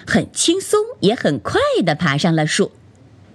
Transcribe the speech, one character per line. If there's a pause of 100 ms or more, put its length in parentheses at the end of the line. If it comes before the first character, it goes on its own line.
很
轻
松 (220)
也
很
快 (240)
地
爬
上
了
树。 (640)